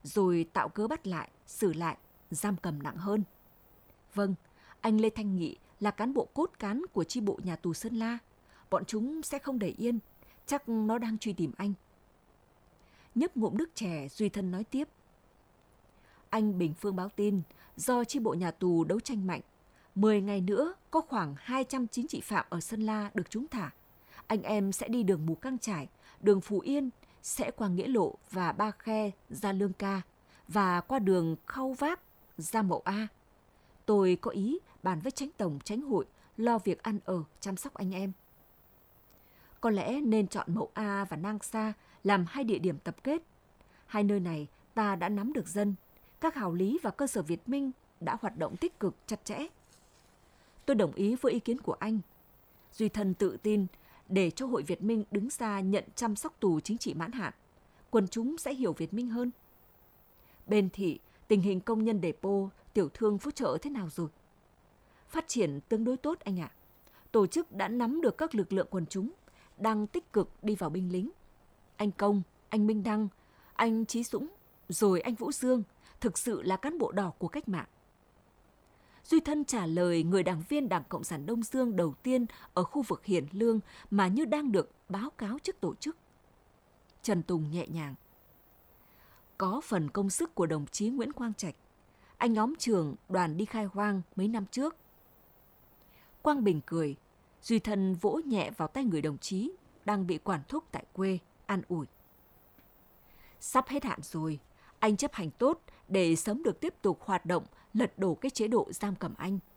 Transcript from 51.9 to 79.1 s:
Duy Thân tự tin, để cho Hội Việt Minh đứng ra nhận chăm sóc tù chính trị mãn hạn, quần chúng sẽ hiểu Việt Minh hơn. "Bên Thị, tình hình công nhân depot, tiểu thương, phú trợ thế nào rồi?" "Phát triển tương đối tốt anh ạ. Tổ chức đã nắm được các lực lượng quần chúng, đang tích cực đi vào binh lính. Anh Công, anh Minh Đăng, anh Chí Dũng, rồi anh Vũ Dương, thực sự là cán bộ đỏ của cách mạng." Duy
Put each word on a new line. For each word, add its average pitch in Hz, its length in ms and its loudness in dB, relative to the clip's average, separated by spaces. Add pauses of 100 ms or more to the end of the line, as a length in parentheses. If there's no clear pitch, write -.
Duy 214 160 0
Thân 202 240 0
tự - 240 0
tin, 214 280 2 (440)
để 185 220 4
cho 262 140 -6
Hội 233 180 0
Việt 165 180 -4
Minh 214 300 2
đứng 208 180 0
ra 214 300 -4
nhận 190 240 2 (120)
chăm 220 200 0
sóc - 240 -8
tù 170 200 4
chính 208 180 -2
trị 160 160 -4
mãn 160 180 -6
hạn, 208 220 -6 (560)
quần 208 180 4
chúng 247 300 -2
sẽ - 160 -4
hiểu 247 200 0
Việt 160 200 -6
Minh 240 160 -2
hơn. 240 220 -2 (1160)
"Bên 202 220 4
Thị, 180 300 -2 (280)
tình 208 140 6
hình 185 180 2
công 220 240 0
nhân 220 200 2
depot, 196 460 0 (240)
tiểu 180 200 2
thương, 214 240 2
phú 277 140 -6
trợ 160 300 0
thế 294 80 -6
nào 214 200 -4
rồi?" 151 200 -4 (1000)
"Phát 320 200 -4
triển 156 320 0 (100)
tương 226 140 2
đối 254 140 2
tốt 302 220 -2
anh 185 200 -4
ạ. 156 120 -8 (600)
Tổ 202 160 6
chức 330 240 -2
đã 190 160 -2
nắm 240 340 0
được 240 160 2
các 320 180 -2
lực 196 180 0
lượng 190 160 2
quần 175 160 -2
chúng, 190 260 -4 (460)
đang 214 300 0
tích - 260 -6
cực 202 160 2 (120)
đi 214 140 0
vào 180 140 -2
binh 180 220 -2
lính. 185 180 -2 (680)
Anh 208 140 0
Công, 202 300 4 (280)
anh 214 180 4
Minh 214 160 2
Đăng, 214 240 0 (460)
anh 226 320 2
Chí 233 180 -2
Dũng, 254 240 -4 (420)
rồi 185 320 4
anh 240 140 -2
Vũ 233 160 -4
Dương, 254 320 2 (380)
thực 214 160 0
sự 202 240 -2
là 190 160 0
cán 320 200 -4
bộ 277 140 0
đỏ 185 260 0
của 175 100 -4
cách 294 220 -8
mạng." 160 180 -4 (1400)
Duy 320 140 6